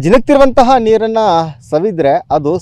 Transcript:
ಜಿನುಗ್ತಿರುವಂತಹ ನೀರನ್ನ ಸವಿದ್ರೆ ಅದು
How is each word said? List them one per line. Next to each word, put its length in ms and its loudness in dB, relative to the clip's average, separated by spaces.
ಜಿನುಗ್ತಿರುವಂತಹ 720 2
ನೀರನ್ನ 360 0
ಸವಿದ್ರೆ 420 -2
ಅದು 260 -2